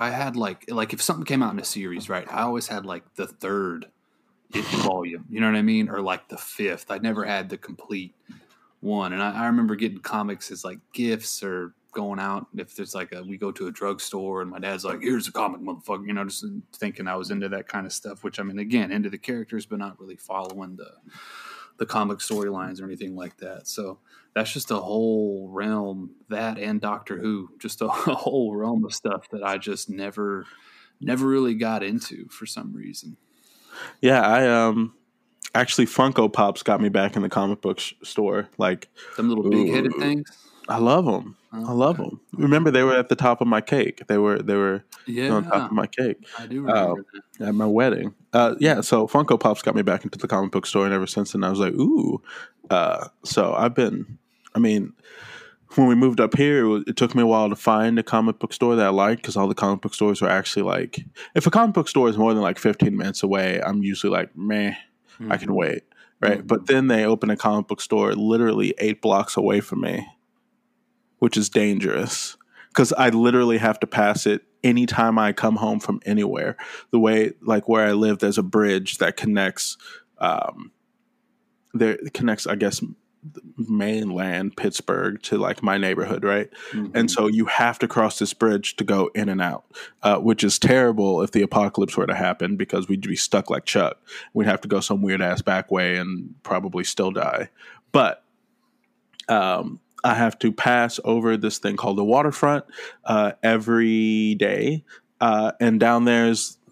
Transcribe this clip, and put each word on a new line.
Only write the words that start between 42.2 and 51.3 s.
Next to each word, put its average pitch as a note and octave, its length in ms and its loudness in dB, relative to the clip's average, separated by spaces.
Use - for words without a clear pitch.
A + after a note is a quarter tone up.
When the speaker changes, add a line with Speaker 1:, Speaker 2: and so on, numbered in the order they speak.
Speaker 2:
Remember, D3+ 380 4
they B2+ 140 4
were C3 120 4
at B2 120 2
the B2+ 80 4
top B2 240 2
of A#2+ 60 2
my A2 140 4
cake. - 480 -2
They G#2+ 80 2
were, G#2 240 4
they G2+ 160 -2
were, G2 260 0
you B2 220 -2
know, A2 80 2
on G2+ 80 0
top E2+ 100 -2
Speaker 1:
Yeah. G2 120 0
Speaker 2:
of G2+ 60 -6
my G#2+ 140 0
cake. B2+ 300 -4
Speaker 1:
I A#2 80 -14
do B2+ 160 -8
remember G2 400 2
Speaker 2:
Uh, G2+ 180 -18
Speaker 1:
that. G#2+ 100 -6
Speaker 2:
at G#2 60 -2
my G#2+ 120 0
wedding. G#2+ 480 2
Uh, A#2+ 260 4
yeah, C#3+ 220 4
so A2 260 2
Funko C#3+ 320 4
Pops G#2+ 240 2
got G#2+ 120 0
me A2 80 2
back F#2+ 220 0
into - 140 -10
the - 80 -4
comic F#2+ 260 0
book F#2+ 140 -2
store, G2 200 2
and G2 80 0
ever F#2+ 120 0
since G2+ 260 -4